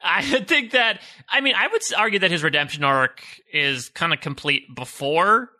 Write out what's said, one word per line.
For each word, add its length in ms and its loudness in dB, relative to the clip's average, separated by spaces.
I 200 0
<laughs> 220 0
think 280 0
that, 280 2
I 140 0
mean, 120 2
I 140 2
would 140 -2
s-, 100 -6
argue 280 0
that 100 2
his 120 -2
redemption 420 0
arc 380 2
is 380 -2
kinda 260 -2
complete 580 -4
before 840 0